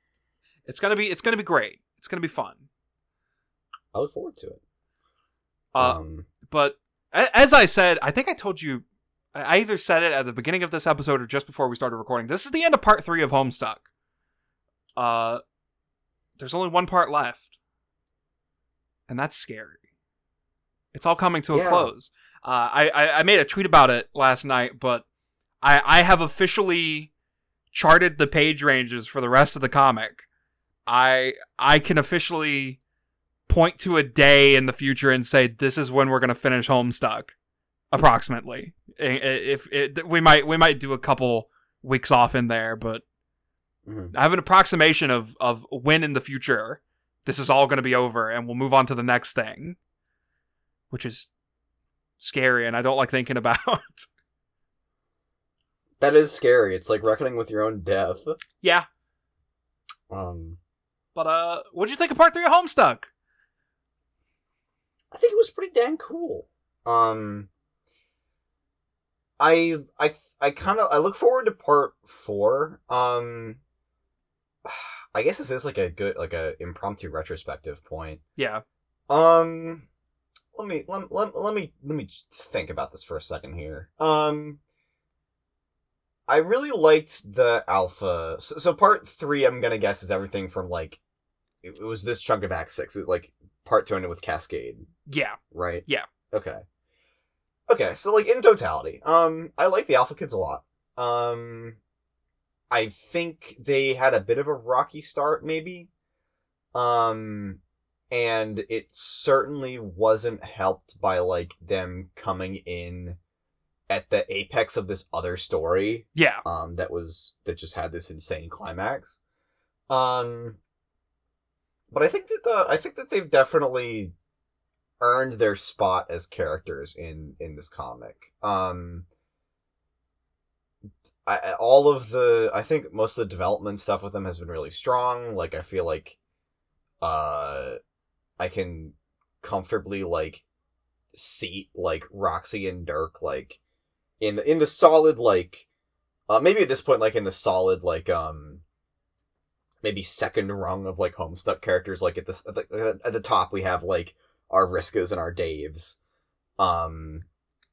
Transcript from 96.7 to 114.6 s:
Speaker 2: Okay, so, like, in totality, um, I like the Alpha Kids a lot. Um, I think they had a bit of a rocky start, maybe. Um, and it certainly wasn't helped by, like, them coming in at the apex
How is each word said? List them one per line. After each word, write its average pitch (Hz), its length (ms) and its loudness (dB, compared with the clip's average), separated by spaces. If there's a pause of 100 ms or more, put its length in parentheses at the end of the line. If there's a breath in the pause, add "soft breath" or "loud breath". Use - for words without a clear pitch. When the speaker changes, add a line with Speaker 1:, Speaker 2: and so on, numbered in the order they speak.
Speaker 2:
Okay, 110 240 0
so, 208 200 -2
like, 214 140 2
in 247 140 0
totality, - 640 2
um, 165 540 2
I 160 80 2
like 185 200 0
the 139 100 2
Alpha - 180 0
Kids 156 180 -12
a 104 60 -6
lot. 73 260 -6 (320)
Um, 117 800 -6 (920)
I 113 160 0
think - 720 -10
they 135 360 0
had 127 200 2
a 107 60 2
bit 117 180 -2
of 143 80 -4
a 147 80 -2
rocky 127 460 -4
start, 151 440 -4
maybe. 170 440 -10 (840)
Um, 110 840 -2 (520)
and 113 580 -4
it 113 240 -8
certainly 135 880 -2
wasn't 107 640 0
helped - 560 -6
by, 95 180 0
like, 90 420 -2
them 92 540 -8
coming 92 420 -8
in 87 600 -12 (720)
at 98 200 -6
the 98 220 -2
apex 101 440 -4